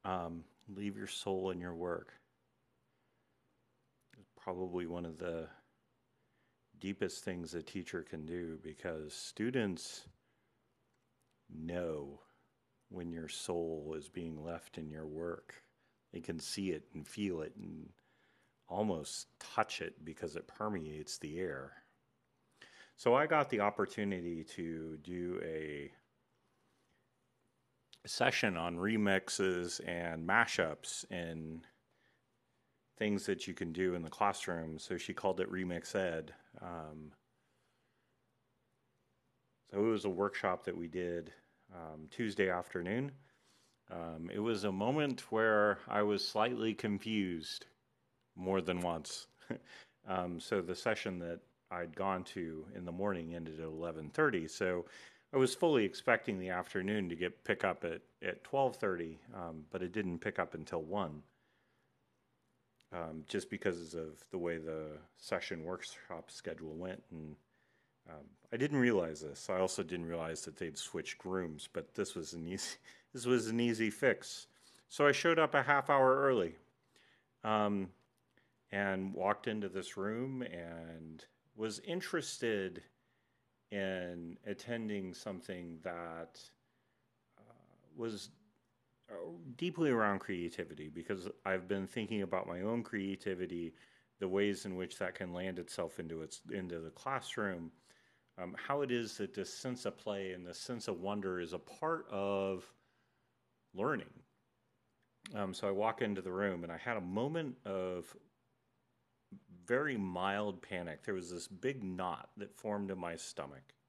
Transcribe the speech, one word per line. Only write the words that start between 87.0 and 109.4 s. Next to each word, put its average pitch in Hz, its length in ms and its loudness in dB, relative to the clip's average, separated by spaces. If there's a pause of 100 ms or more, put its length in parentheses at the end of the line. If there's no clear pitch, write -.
uh, 113 160 -20 (440)
was, 113 320 -4 (800)
uh, 110 60 -12 (420)
deeply 170 320 2
around 107 300 6
creativity, 82 680 -4
because 85 400 -4 (180)
I've 92 220 2
been 98 180 0
thinking 107 360 0
about 92 260 0
my 87 140 -4
own 113 200 2
creativity, 92 920 -2 (460)
the 95 100 0
ways 101 360 2
in 92 120 -4
which 90 220 -6
that 92 160 -2
can 90 180 -4
land 90 260 -2
itself 85 400 -4
into 82 220 -6
its, - 180 -10 (100)
into 87 300 -2
the 82 120 -8
classroom, 104 800 -2 (680)
um, 90 200 -8
how 143 260 0
it 131 60 -2
is 120 280 0
that 101 160 -4
this 95 200 -4
sense 123 320 -6
of 101 120 -2
play 98 340 -4
and 90 160 -8
this 87 100 -10
sense 117 300 -6
of 90 140 -2
wonder 95 400 0
is 82 100 -4
a 87 80 -2
part - 500 -4
of 98 540 0 (1120)
learning. 113 400 -2 (1200)
Um, 98 180 -2
so 104 140 -2
I 98 40 4
walk 107 300 2
into 101 200 0
the 90 100 -4
room 92 320 0
and 85 80 -6
I 82 60 -6
had 117 180 -4
a 104 60 -2
moment 127 640 -2
of 92 500 -4 (1500)